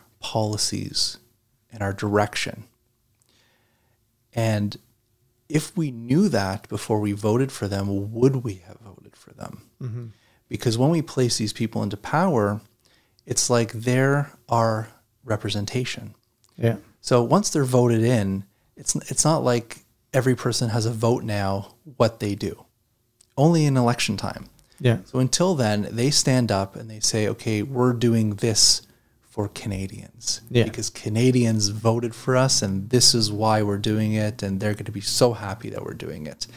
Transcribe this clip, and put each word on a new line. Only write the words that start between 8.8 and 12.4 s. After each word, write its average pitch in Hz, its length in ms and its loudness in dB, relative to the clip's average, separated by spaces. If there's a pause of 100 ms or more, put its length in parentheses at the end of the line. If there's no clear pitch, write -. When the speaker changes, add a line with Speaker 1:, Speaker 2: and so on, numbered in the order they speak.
Speaker 1:
for - 200 -20
them? - 260 -16 (180)
Speaker 2:
Mm-hmm. 120 260 -12 (440)
Speaker 1:
Because 113 300 -2
when 135 100 4
we 165 140 2
place 127 340 0
these 110 160 -2
people 110 300 -4
into 101 120 -4
power, 113 680 0 (680)